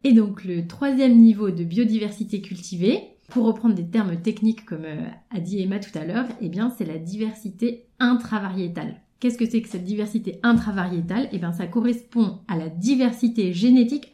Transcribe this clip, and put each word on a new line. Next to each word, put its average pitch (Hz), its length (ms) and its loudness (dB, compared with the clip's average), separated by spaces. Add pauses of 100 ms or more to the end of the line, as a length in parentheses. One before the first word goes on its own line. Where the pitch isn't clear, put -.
Et 269 80 6
donc 208 320 4
le 170 220 -4
troisième 262 520 4
niveau 214 320 8
de 170 140 -4
biodiversité 208 760 -2
cultivée, 180 640 -2 (260)
pour 240 160 0
reprendre 220 300 2
des 175 120 -2
termes 170 360 -2
techniques 220 420 0
comme, 160 220 -10
euh, 156 180 -8 (260)
a 208 100 -6
dit 190 200 -6
Emma 196 200 -2
tout - 180 -14
à 156 80 -8
l'heure, 226 180 -2 (160)
eh 180 80 -6
bien 214 300 -2
c'est 185 80 -4
la 160 100 -8
diversité 220 880 -6 (140)
intravariétale. 190 1040 -2 (180)
Qu'est-ce 240 160 0
que 233 80 0
c'est 226 160 0
que - 80 -12
cette 180 160 -8
diversité 208 580 -4
intravariétale ? 196 920 0
Eh 190 60 -6
bien, 170 140 -4
ça 170 140 -6
correspond 233 720 -2 (100)
à 175 80 -2
la 160 140 -4
diversité 226 840 2
génétique 247 600 4